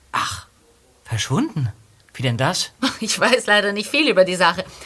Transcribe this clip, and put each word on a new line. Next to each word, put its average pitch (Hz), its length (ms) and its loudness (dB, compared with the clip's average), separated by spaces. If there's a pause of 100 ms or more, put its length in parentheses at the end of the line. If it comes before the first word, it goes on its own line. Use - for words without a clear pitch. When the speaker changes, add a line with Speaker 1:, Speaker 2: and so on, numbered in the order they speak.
(120)
Speaker 1:
Ach, - 340 -6 (600)
verschwunden? 135 640 -2 (440)
Wie - 100 -6
denn 117 140 0
das? 151 340 -2 (100)
Speaker 2:
<laughs> - 180 -2
Ich 208 200 -4
weiß 233 260 2
leider 202 280 2
nicht 202 180 -6
viel 294 180 2
über 185 160 6
die 180 100 0
Sache. 180 300 2 (200)